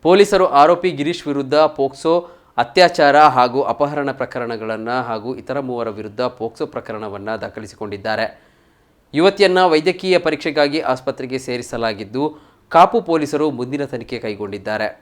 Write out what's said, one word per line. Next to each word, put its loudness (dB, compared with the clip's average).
ಪೊಲೀಸರು 4
ಆರೋಪಿ 4
ಗಿರೀಶ್ -4
ವಿರುದ್ಧ -2
ಪೋಕ್ಸೋ, -2
ಅತ್ಯಾಚಾರ 4
ಹಾಗೂ 2
ಅಪಹರಣ -2
ಪ್ರಕರಣಗಳನ್ನ -8
ಹಾಗೂ -8
ಇತರ -8
ಮೂವರ -6
ವಿರುದ್ಧ -10
ಪೋಕ್ಸೋ -8
ಪ್ರಕರಣವನ್ನ -10
ದಾಖಲಿಸಿಕೊಂಡಿದ್ದಾರೆ. -8
ಯುವತಿಯನ್ನ 4
ವೈದ್ಯಕೀಯ 2
ಪರೀಕ್ಷೆಗಾಗಿ -2
ಆಸ್ಪತ್ರೆಗೆ -6
ಸೇರಿಸಲಾಗಿದ್ದು, -6
ಕಾಪು 6
ಪೊಲೀಸರು 0
ಮುಂದಿನ -6
ತನಿಖೆ -10
ಕೈಗೊಂಡಿದ್ದಾರೆ. -6